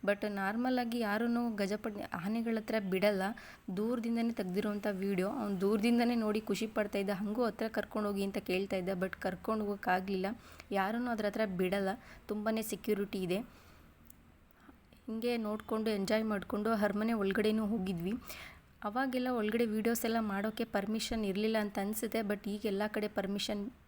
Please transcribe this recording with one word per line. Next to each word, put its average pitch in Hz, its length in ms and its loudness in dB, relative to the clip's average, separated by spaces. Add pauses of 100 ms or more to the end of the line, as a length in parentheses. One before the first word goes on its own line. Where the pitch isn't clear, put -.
But 202 240 0
ನಾರ್ಮಲ್ 214 500 0
ಆಗಿ 240 200 0
ಯಾರನ್ನೂ 233 560 0
ಗಜಪಡೆ 208 480 -2
ಆನೆಗಳ 226 580 -2
ಹತ್ರ 220 140 -4 (160)
ಬಿಡಲ್ಲ, 190 320 4 (540)
ದೂರದಿಂದನೇ 233 560 0
ತೆಗ್ದಿರೋಂಥ 202 580 -2
ವಿಡಿಯೋ. 190 380 0
ಅವ್ನು 208 320 -2
ದೂರದಿಂದನೇ 233 540 4
ನೋಡಿ 214 260 2
ಖುಷಿ 208 260 -2
ಪಡ್ತಾ 208 320 -2
ಇದ್ದ, 196 120 0
ಹಂಗೂ 214 340 0
ಹತ್ರ 220 240 -2
ಕರ್ಕೊಂಡು 214 400 -2
ಹೋಗಿ 196 160 0
ಅಂತ 196 140 -2
ಕೇಳ್ತಾ 190 380 0
ಇದ್ದ, 185 120 -2
but 190 320 -2
ಕರ್ಕೊಂಡು 208 440 -2
ಹೋಗೋಕ್ಕಾಗ್ಲಿಲ್ಲ. 190 640 0 (440)
ಯಾರನ್ನೂ 220 400 0
ಅದ್ರ 214 160 0
ಹತ್ರ 208 140 0 (160)
ಬಿಡಲ್ಲ, 185 320 2 (400)
ತುಂಬಾನೇ 220 340 0
ಸೆಕ್ಯೂರಿಟಿ 202 600 0
ಇದೆ. 180 160 2 (1700)
ಹಿಂಗೆ 233 300 0
ನೋಡ್ಕೊಂಡು 220 540 0
ಎಂಜಾಯ್ 214 340 2
ಮಾಡ್ಕೊಂಡು 214 460 0
ಅರಮನೆ 214 420 2
ಒಳಗಡೆನೂ 214 540 2
ಹೋಗಿದ್ವಿ. 190 460 0 (720)
ಅವಾಗೆಲ್ಲ 254 440 0
ಒಳಗಡೆ 233 380 2
ವಿಡಿಯೋಸ್ 220 380 2
ಎಲ್ಲ 226 160 2
ಮಾಡೋಕ್ಕೆ 214 440 0
ಪರ್ಮಿಷನ್ 220 600 0
ಇರ್ಲಿಲ್ಲ 208 340 2
ಅಂತ 208 200 0
ಅನ್ಸುತ್ತೆ, 214 400 0
but 208 320 -2
ಈಗ 208 160 -2
ಎಲ್ಲ 196 200 2
ಕಡೆ 214 220 -2
ಪರ್ಮಿಷನ್ 202 640 -2 (180)